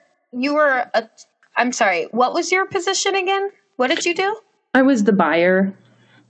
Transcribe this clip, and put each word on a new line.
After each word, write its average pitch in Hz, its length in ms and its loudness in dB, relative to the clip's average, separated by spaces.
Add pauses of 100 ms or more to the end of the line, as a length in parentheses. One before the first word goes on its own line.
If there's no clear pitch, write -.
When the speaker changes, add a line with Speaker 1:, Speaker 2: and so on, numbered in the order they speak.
(320)
Speaker 1:
you 269 220 -4
were 285 380 0
a, 220 160 -2 (480)
I'm 240 160 0
sorry, 185 380 0
what 247 240 0
was 339 160 -2
your 381 160 0
position 381 480 -2
again? 392 360 -2 (260)
What 254 120 0
did 311 160 -2
you 339 100 -2
do? 381 220 -2 (380)
Speaker 2:
I 262 80 6
was 262 220 2
the 214 80 2
buyer. 185 600 2 (580)